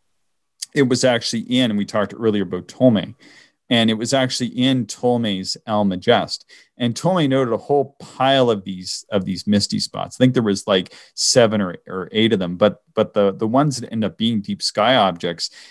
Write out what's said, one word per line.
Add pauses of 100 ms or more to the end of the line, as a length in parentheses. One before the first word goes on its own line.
(760)
It
was
actually
in,
and
we
talked
earlier
about
Ptolemy, (540)
and
it
was
actually
in
Ptolemy's (100)
Almagest. (320)
And
Ptolemy
noted
a
whole
pile
of
these,
of
these
misty
spots.
I
think
there
was,
like, (220)
seven
or, (100)
or
eight
of
them,
but, (120)
but
the,
the
ones
that
end
up
being
deep
sky
objects, (220)